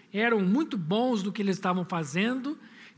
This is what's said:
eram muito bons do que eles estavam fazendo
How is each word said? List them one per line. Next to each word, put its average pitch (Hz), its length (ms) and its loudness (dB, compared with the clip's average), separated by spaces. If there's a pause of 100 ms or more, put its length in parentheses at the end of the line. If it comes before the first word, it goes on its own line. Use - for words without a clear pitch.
(100)
eram 220 300 2
muito 254 380 2
bons 208 440 2
do 202 80 -4
que 202 120 -4
eles 196 140 2
estavam 185 280 0
fazendo 214 720 -2 (400)